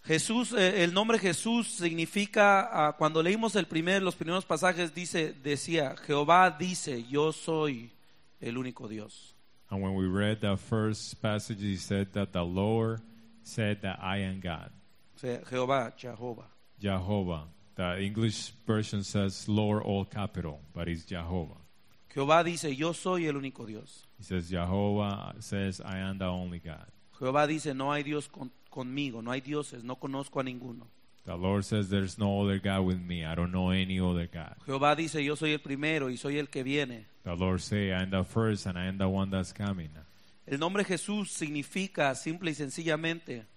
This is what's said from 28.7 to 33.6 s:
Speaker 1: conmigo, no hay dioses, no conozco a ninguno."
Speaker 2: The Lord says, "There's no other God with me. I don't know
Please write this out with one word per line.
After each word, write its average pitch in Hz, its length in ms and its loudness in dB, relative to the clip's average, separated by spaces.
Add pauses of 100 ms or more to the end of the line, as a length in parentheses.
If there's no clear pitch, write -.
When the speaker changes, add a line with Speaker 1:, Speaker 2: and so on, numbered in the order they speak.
Speaker 1:
conmigo, 127 520 -6
no 120 100 -4
hay 135 80 -2
dioses, 139 420 -6
no 123 140 -8
conozco 139 440 -6
a 131 40 0
ninguno." 123 420 -10 (380)
Speaker 2:
The 87 120 -6
Lord 95 280 2
says, 104 240 2
"There's 98 280 2
no 101 260 2
other 98 180 2
God 95 260 2
with 90 140 2
me. 87 240 -4
I 80 100 -4
don't 87 160 0
know 92 200 2